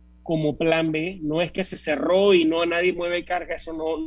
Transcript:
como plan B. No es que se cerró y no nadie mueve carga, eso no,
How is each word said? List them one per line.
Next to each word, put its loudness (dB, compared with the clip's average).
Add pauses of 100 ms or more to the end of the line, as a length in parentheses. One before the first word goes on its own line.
(220)
como 0
plan 2
B. -4
No 0
es -4
que -4
se -4
cerró 2
y 6
no 2
nadie 0
mueve -4
carga, -4
eso -10
no, -2